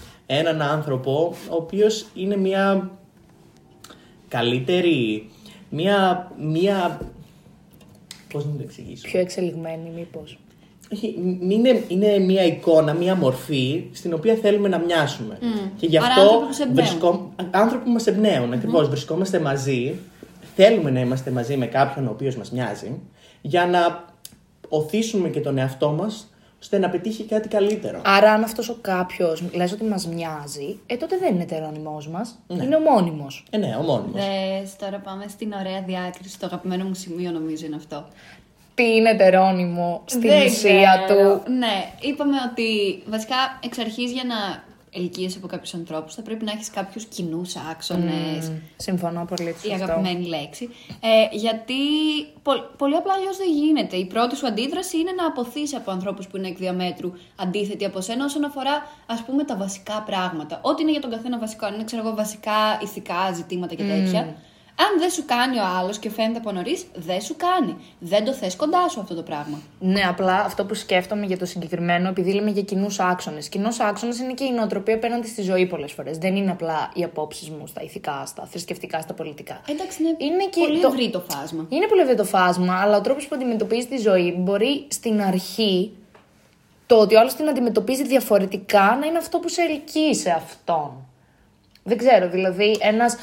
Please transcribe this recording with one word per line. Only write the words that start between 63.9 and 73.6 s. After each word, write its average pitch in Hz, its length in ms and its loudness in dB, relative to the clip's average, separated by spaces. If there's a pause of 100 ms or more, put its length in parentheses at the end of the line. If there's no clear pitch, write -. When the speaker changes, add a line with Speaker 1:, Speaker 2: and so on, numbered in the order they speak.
Speaker 3:
τέτοια, 160 320 0 (400)
αν 370 240 2
δεν 349 120 2
σου 320 140 -4
κάνει 247 340 0
ο 202 40 0 (160)
άλλος 190 200 -4
και 220 100 -8
φαίνεται 226 280 -2
από 220 140 -8
νωρίς, 196 340 -4 (100)
δεν 170 260 -4
σου 311 160 -8
κάνει. 349 380 0 (240)
Δεν 202 260 0
το 254 80 0
θες 185 220 -6
κοντά 349 340 2
σου - 100 -8
αυτό 190 160 -10
το 165 60 -6
πράγμα. 151 400 -8 (180)
Speaker 2:
Ναι, 196 280 2
απλά 185 280 2
αυτό 202 300 0
που 208 80 -6
σκέφτομαι 202 520 -2
για 185 120 -2
το 180 80 -6
συγκεκριμένο, 175 640 -2
επειδή 190 240 0
λέμε 208 180 0
για 202 100 0
κοινούς 196 380 -2
άξονες. 180 500 -2
Κοινός 226 300 -2